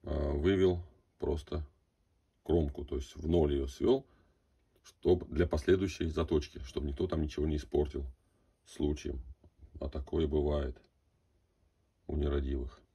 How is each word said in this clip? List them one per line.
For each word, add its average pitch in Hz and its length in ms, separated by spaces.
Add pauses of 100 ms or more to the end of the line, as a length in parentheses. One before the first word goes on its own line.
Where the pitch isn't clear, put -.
а, 71 300
вывел 90 480 (380)
просто 76 460 (800)
кромку. 73 400
То 69 140
есть - 180
в 78 140
ноль 80 240
ее 67 140
свел, 127 380 (800)
чтоб - 460
для 85 180
последующей 92 600
заточки, 78 560
чтобы 71 240
никто 71 200
там 80 140
ничего 76 240
не 76 120
испортил 73 480 (600)
случаем. 73 560 (580)
А - 100
такое 76 380
бывает 73 500 (1300)
у 76 80
нерадивых. 69 680 (140)